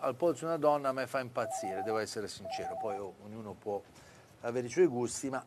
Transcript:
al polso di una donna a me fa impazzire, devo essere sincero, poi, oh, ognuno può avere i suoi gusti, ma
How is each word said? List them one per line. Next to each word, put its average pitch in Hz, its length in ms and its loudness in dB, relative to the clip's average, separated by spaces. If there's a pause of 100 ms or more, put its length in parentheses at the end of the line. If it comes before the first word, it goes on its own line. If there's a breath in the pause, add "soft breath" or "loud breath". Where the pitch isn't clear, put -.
al 135 140 0
polso 170 260 2
di 160 60 -6
una 165 100 0
donna 147 320 4
a 131 40 2
me 131 140 -2
fa 135 140 0
impazzire, 113 640 -2
devo 110 160 2
essere 104 280 -2
sincero, 659 540 -6
poi, - 160 -2
oh, 98 280 -8
ognuno 107 280 -10
può 101 300 -4 (580 soft breath)
avere 123 260 0
i 117 40 -6
suoi 180 160 8
gusti, 120 420 0
ma 131 180 -4